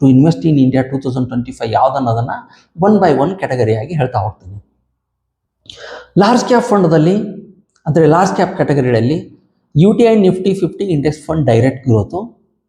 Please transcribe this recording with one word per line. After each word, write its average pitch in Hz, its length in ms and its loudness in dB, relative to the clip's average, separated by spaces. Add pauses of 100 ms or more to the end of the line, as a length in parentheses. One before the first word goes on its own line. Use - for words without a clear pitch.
to 135 80 4
invest 147 280 4
in 160 160 0
India 131 260 2
two 131 180 -6
thousand 127 260 -4
twenty-five 120 460 -8
ಯಾವ್ದನ್ನೋದನ್ನ 113 580 -2 (500)
one 202 240 2
by 143 240 2
one 190 100 -6
ಕ್ಯಾಟಗರಿ 123 380 -2
ಆಗಿ 120 180 -8
ಹೇಳ್ತಾ 127 260 -2
ಹೋಗ್ತೀನಿ. 101 600 -12 (1400)
ಲಾರ್ಜ್ 214 260 2
ಕ್ಯಾಪ್ 240 220 0
ಫಂಡ್‌ದಲ್ಲಿ, 170 500 2 (720)
ಅಂದ್ರೆ 160 200 2
ಲಾರ್ಜ್ 175 260 2
ಕ್ಯಾಪ್ 190 240 -4
ಕ್ಯಾಟಗರಿಗಳಲ್ಲಿ 131 960 -2 (280)
ಯು 190 160 4
ಟಿ 240 100 2
ಐ 226 120 4
Nifty 190 380 2
ಫಿಫ್ಟಿ 190 320 -4
ಇಂಡೆಕ್ಸ್ 151 340 -2
ಫಂಡ್ 160 260 -4
ಡೈರೆಕ್ಟ್ 123 420 0
ಗ್ರೋತ್ 147 480 -2 (340)